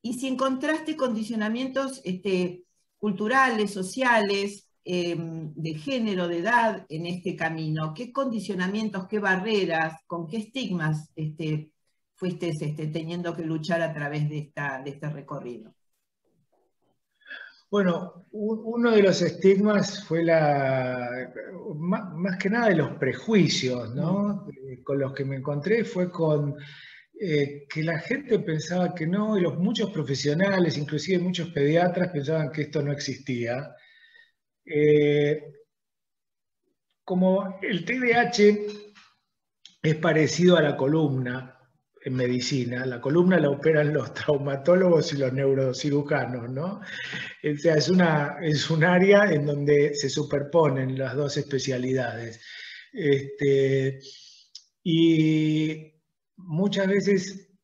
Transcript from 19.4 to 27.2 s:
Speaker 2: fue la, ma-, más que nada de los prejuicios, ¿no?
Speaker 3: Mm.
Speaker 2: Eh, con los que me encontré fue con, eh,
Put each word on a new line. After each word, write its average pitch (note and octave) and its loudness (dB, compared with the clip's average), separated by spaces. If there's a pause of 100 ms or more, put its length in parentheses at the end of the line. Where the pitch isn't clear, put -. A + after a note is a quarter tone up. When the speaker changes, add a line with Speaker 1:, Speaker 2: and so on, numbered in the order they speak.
Speaker 2:
fue E3 -2
la, C3 0 (440)
ma-, F#3 -4
más F3+ -4
que - -4
nada A3+ 2
de F3+ 4
los C#3 0
prejuicios, B2+ 0
¿no? G3 -2
Speaker 3:
Mm. - -12
Speaker 2:
Eh, C3 -16
con C#3 -4
los C3+ -2
que C#3 -6
me C3+ -6
encontré D3 -2
fue F3+ -2
con, D3+ 0 (640)
eh, C#3+ -2